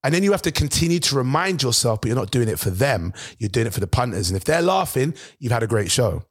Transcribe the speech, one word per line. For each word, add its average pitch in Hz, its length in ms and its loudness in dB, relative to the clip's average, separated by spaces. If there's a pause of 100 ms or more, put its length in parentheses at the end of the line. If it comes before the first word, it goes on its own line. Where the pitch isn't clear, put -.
And 139 120 0
then 185 100 2
you 202 80 4
have 190 120 0
to 160 100 0
continue 165 480 0
to - 160 -2
remind 151 440 0
yourself, 120 380 2
but - 80 -2
you're 117 80 0
not 117 160 -2
doing 120 160 2
it 107 100 -2
for - 120 -2
them. 92 420 0 (260)
You're 107 120 -4
doing 113 180 0
it 110 60 -6
for - 80 -2
the 92 60 -2
punters. 104 420 0
And 95 80 -2
if - 80 -6
they're 165 160 2
laughing, 170 520 0 (260)
you've 117 120 -2
had 117 120 2
a 110 40 -2
great 104 240 0
show. 104 400 0